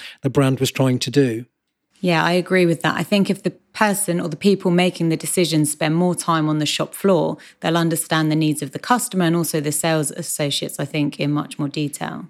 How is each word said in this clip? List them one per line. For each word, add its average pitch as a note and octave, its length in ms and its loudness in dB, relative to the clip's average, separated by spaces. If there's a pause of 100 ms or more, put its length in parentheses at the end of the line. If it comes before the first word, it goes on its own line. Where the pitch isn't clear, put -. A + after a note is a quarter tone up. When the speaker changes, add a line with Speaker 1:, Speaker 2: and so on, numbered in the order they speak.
(220)
Speaker 1:
the C3+ 80 -2
brand C3 300 2
was C3 120 0
trying B2+ 280 2
to B2 120 -6
do. B2 340 2 (560)
Speaker 2:
Yeah, E3 220 2
I E3 80 2
agree F3+ 340 2
with E3 180 0
that. - 120 0
I F3+ 80 -2
think G3+ 260 2
if F#3+ 140 -4
the F3+ 80 -2 (220)
person F#3 480 0
or F3 80 -4
the D3+ 80 -6
people F#3+ 340 2
making F3 380 2
the D#3+ 80 2
decisions D#3 520 0
spend D#3 280 0
more F3 180 2
time D#3+ 320 0
on D3+ 120 0
the D3+ 60 0
shop - 300 -4
floor, E3+ 400 2 (240)
they'll E3 160 0
understand D#3+ 560 0
the D3+ 60 2
needs D3+ 240 0
of C#3+ 100 -6
the - 80 -10
customer F#3+ 460 0
and E3 100 2
also E3 240 0
the D3+ 140 -2
sales D#3+ 380 0
associates, - 680 -6
I D3 60 -6
think, D3 340 -2
in D3 140 0
much D3 260 -4
more D3 80 -2
detail. D3 640 -6